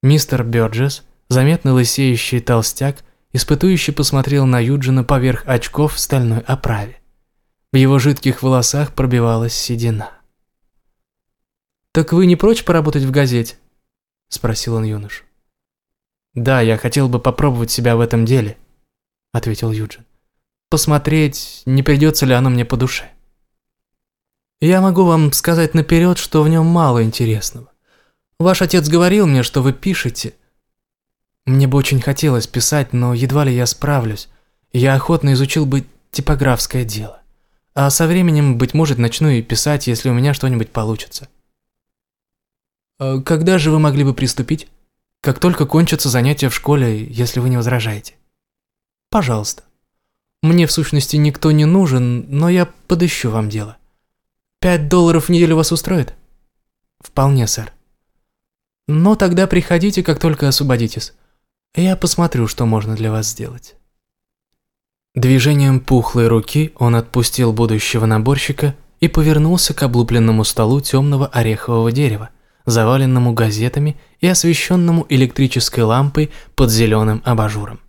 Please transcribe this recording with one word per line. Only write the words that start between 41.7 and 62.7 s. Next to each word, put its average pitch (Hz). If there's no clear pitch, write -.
«А 135
когда 165
же 156
вы 156
могли 147
бы 135
приступить?» -
«Как 135
только 175
кончатся 160
занятия 131
в -
школе, 123
если 117
вы 123
не 127
возражаете». 113
«Пожалуйста. 123
Мне, 165
в -
сущности, 151
никто 147
не 151
нужен, 131
но 147
я 180
подыщу 170
вам 110
дело. 104
Пять 175
долларов 170
в -
неделю 170
вас 160
устроит?» 160
«Вполне, 135
сэр». -
«Ну, 170
тогда 185
приходите, 180
как 151
только 151
освободитесь. 127
Я 185
посмотрю, 165
что 120
можно 110